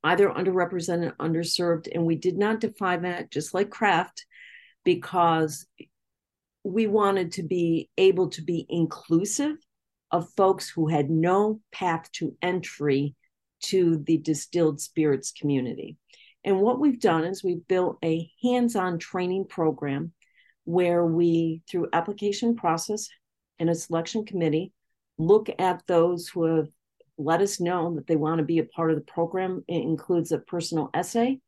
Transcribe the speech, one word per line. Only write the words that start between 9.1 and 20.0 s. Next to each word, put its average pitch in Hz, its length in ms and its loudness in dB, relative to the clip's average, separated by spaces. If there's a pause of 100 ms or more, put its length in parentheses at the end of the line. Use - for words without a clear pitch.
of 170 260 -2
folks 190 340 2
who 160 180 0
had 147 220 2
no 190 500 2 (120)
path 170 420 -4
to - 280 -6
entry 147 720 -2 (480)
to 170 360 2 (100)
the 160 100 4
distilled 156 640 -2
spirits 147 500 -2
community. 143 680 -4 (460)
And 190 180 2
what 247 180 2
we've 277 200 2
done 165 240 2
is 190 200 -6
we've 180 240 -4
built 180 360 0
a 165 240 -2 (160)
hands-on 233 540 0
training 185 480 -4
program 151 680 -2 (500)